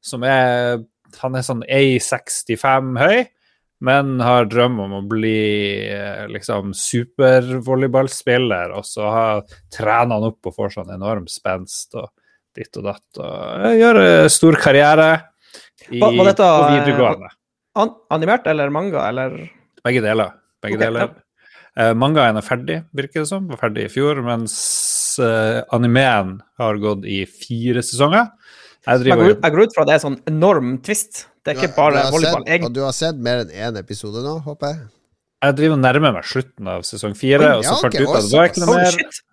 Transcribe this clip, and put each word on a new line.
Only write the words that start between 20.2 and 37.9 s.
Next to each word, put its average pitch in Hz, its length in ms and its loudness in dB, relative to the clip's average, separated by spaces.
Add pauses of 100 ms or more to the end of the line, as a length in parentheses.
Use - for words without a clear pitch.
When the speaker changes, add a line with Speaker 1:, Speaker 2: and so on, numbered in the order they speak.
Speaker 1:
Begge 107 140 -6
Speaker 2:
Ok, 107 40 -4
Speaker 1:
deler. 113 200 -2
Speaker 2:
ja. 120 80 -2 (680)
Speaker 1:
Eh, 113 200 2
mangaen 127 420 2
er 107 80 -4
ferdig, 151 400 -6 (100)
virker 139 280 -6
det 151 60 -6
som. 196 200 -6
Var 131 80 -10
ferdig 110 300 -4
i - 20 -10
fjor, 143 340 -2
mens, - 960 -6
eh, 113 440 0 (100)
animeen 117 680 2 (180)
har 110 180 -2
gått 101 320 -4
i 98 160 -6
fire 117 580 -6
sesonger. 160 460 0 (580)
Jeg 123 120 2
Speaker 2:
Jeg - 20 2
Speaker 1:
driver 123 220 4
Speaker 2:
går 185 80 8
ut, 208 120 2
jeg 165 100 2
går 175 100 4
ut 226 120 2
fra 156 120 2
det 147 80 4
er 151 140 2
sånn 135 180 -8
enorm 156 560 0
twist. - 440 -8 (180)
Det 151 120 -6
er - 40 -6
Speaker 3:
Du 185 60 -2
Speaker 2:
ikke 151 80 -8
Speaker 3:
har, - 20 -2
Speaker 2:
bare 147 160 4
Speaker 3:
du 143 60 2
har 135 140 0
Speaker 2:
volleyball, 160 320 0
Speaker 3:
sett, - 80 -10
Speaker 2:
egentlig. 170 140 0
Speaker 3:
og 120 80 -8
du 135 80 -6
har 135 100 -4
sett 160 240 -4
mer 123 240 -2
enn 92 100 -8
én 107 280 -10
episode 104 440 -12
nå, 151 220 -8
håper 147 240 -10
jeg? 156 120 -10 (600)
Speaker 1:
Jeg 139 140 2
driver 156 160 2
og 139 100 0
nærmer 131 300 4
meg 87 120 -8
slutten - 440 -8
av 90 140 -6
sesong 104 340 -10
fire, 135 240 2
Speaker 3:
Oi, 151 180 6
Speaker 1:
og 107 60 -2
så - 80 -2
Speaker 3:
ja, - 80 0
Speaker 1:
fant - 60 -2
Speaker 3:
ok, 113 80 0